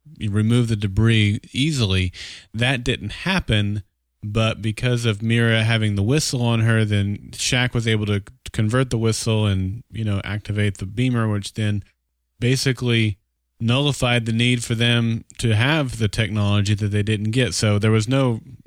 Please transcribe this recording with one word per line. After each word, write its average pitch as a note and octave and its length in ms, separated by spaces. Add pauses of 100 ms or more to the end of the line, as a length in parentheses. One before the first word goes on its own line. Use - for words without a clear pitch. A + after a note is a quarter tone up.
(180)
remove A2 520
the A2 80
debris G#2 640 (100)
easily. G#2+ 640 (400)
That B2 320
didn't A2 260
happen. G#2 720 (400)
But A2 380
because A#2 440
of G#2+ 180
Mira A2+ 400
having A2 320
the G2+ 80
whistle C3 400
on A#2 180
her, A2+ 240
then G2+ 460
Shaq B2 420
was A#2 140
able G#2+ 180
to G2+ 160 (320)
convert A#2+ 380
the A#2+ 80
whistle A2 480
and, F#2+ 420
you A2+ 140
know, G2+ 200
activate G2+ 540
the F#2+ 80
beamer, A2+ 420
which G#2 280
then G#2 280 (560)
basically A#2+ 800 (420)
nullified A#2+ 680
the A#2 40
need A#2+ 320
for A#2+ 120
them A#2 480 (160)
to A2+ 160
have B2+ 420
the A2 100
technology G#2 680
that G#2 140
they G#2 120
didn't G#2+ 300
get. B2 240
So G#2 240
there A2 120
was A2 160
no C3 340 (260)